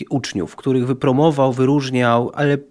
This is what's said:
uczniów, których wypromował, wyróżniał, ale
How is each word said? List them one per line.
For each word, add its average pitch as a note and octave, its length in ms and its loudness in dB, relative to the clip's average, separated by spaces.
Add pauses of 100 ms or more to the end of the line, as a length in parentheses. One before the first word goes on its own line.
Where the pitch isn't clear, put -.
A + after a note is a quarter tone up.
(100)
uczniów, G2+ 460 -6
których B2+ 300 -2
wypromował, C3+ 680 2
wyróżniał, B2+ 840 0
ale C#3+ 240 0 (120)